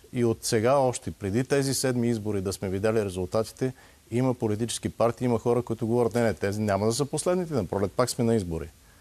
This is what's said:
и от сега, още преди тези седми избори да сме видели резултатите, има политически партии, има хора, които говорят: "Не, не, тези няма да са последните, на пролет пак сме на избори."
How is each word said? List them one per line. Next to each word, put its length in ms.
и 120
от 200
сега, 320
още 340
преди 320
тези 300
седми 360
избори 320
да 120
сме 160
видели 360
резултатите, 680
има 220
политически 560
партии, 360
има 140
хора, 220
които 260
говорят: 280
"Не, 60
не, 120
тези 280
няма 240
да 80
са 120
последните, 480
на 120
пролет 260
пак 180
сме 140
на 120
избори." 340